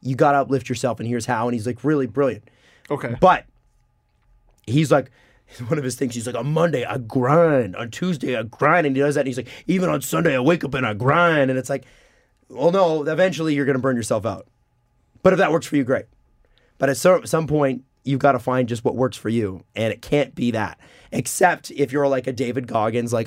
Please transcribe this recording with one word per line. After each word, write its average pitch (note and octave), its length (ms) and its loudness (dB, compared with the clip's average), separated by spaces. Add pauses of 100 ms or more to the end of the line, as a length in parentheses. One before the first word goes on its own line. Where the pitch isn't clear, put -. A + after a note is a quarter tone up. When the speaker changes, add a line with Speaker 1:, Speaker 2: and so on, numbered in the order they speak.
Speaker 1:
"You C3 140 -4
gotta C#3+ 220 4
uplift C3 300 0
yourself, A#2 300 -2
and A2+ 100 -6
here's A#2+ 180 -4
how." A#2 200 0
And B2 80 -2
he's, A2+ 140 -4
like, A#2+ 160 -6
really C#3+ 240 0
brilliant. A#2 340 -2 (480)
Speaker 2:
Okay. C3+ 300 -6
Speaker 1:
But F3 240 4 (1200)
he's C3+ 240 2
like, C#3 200 2 (280)
<laughs> - 300 -16
one D#3 100 0
of C#3+ 60 -4
his B2+ 120 -4
things, A#2+ 180 -4
he's A#2 120 -6
like, A#2+ 100 -6
"On C3 160 -4
Monday, D#3 320 0
I G#2+ 140 -6
grind. B2+ 760 2
On A#2 140 -8
Tuesday, D3 460 -4
I A2 60 -2
grind." D3+ 440 2
And C3+ 100 0
he C#3 60 2
does D3 120 2
that, D3 80 0
and C3 60 -4
he's B2 100 -6
like, B2 100 -8 (180)
"Even F3+ 220 0
on D3+ 140 -2
Sunday, D#3+ 340 0
I B2+ 40 0
wake D3+ 240 2
up C3+ 100 -6
and B2+ 120 -2
I G#2+ 80 -2
grind." C#3+ 560 2
And C3 80 0
it's C3 120 -6
like, C#3 140 -4 (640)
"Well, C3 220 0
no, E3+ 340 2
eventually D#3 500 0
you're C#3 120 0
gonna C3+ 120 2
burn C3 180 0
yourself A2 300 -2
out. F#2+ 200 -8 (760)
But F#3 100 6
if E3+ 60 2
that F3 140 4
works D#3+ 140 -2
for - 100 -2
you, C#3 80 2
great." A#2 200 -2 (760)
But C#3 120 0
at C3+ 60 0
some, F3 300 4
some D#3+ 200 0
point, C#3 360 0 (220)
you've C3+ 160 -2
gotta C#3 180 4
find B2+ 300 0
just A2+ 160 -4
what B2+ 100 0
works B2+ 220 0
for - 140 -6
you, G#2 340 -2 (100)
and A2 180 -2
it - 100 -12
can't C#3+ 320 0
be A#2+ 180 -2
that. G#2+ 260 -4 (320)
Except - 600 -4
if C3+ 200 -4
you're, C#3+ 160 0
like, C3 200 -2
a C3+ 60 -6
David A#2+ 340 -6
Goggins, A2+ 480 -2
like, A2+ 120 -2